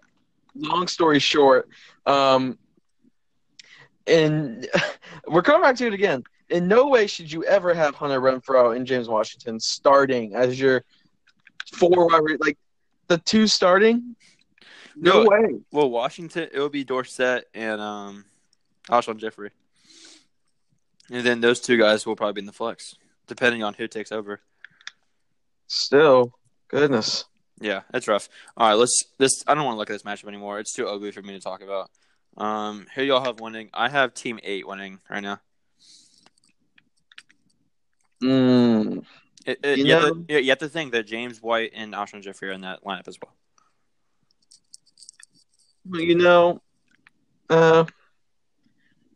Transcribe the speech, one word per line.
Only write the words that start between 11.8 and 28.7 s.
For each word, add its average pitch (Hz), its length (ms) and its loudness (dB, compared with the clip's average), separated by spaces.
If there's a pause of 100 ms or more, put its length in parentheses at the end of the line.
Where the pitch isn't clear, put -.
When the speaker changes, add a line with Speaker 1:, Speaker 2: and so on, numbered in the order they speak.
Speaker 1:
wide 160 160 4
re-, 156 160 -2
like, 151 160 -2 (520)
the 175 100 2
two 220 280 2
starting. 220 680 2 (800)
No 196 280 4
Speaker 2:
No. 214 40 6
Speaker 1:
way. 202 320 2 (120)
Speaker 2:
Well, 143 180 0
Washington, 156 600 -6
it'll 143 200 -4
be 143 140 -8
Dorsett 127 680 -4
and, 110 300 -6
um, 101 420 -14 (680)
Alshon 117 280 -2
Jeffrey, 107 320 -12 (1600)
and 123 140 -8
then 120 180 2
those 120 180 4
two 123 160 0
guys 107 300 2
will 110 100 -6
probably 104 160 -4
be 101 80 -10
in 98 60 -14
the 101 60 -20
flex, - 420 -12 (320)
depending 117 360 -2
on 104 120 -6
who 113 120 -10
takes 110 240 -12
over. 104 300 -10 (1300)
Speaker 1:
Still, 131 640 2 (360)
goodness. 135 580 -2 (340)
Speaker 2:
Yeah, 101 300 -6
that's 127 180 -6
rough. 104 220 -2 (260)
All 113 140 4